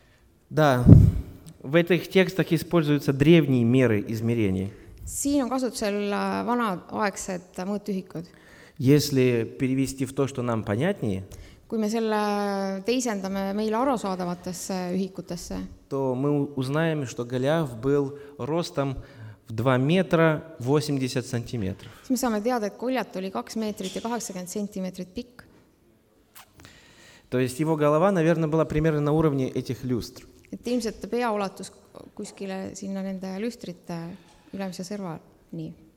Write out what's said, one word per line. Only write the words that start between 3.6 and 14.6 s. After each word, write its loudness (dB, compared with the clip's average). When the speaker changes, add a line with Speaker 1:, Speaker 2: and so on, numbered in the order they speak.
Speaker 1:
меры 4
измерений. 0
Speaker 2:
Siin -2
on -4
kasutusel, -2
äh, -2
vanaaegsed -4
mõõtühikud. -6
Speaker 1:
Если 4
перевести -2
в -10
то, 0
что -6
нам -2
понятнее, -2
Speaker 2:
Kui -4
me 0
selle -2
teisendame -2
meile 0
arusaadavatesse -4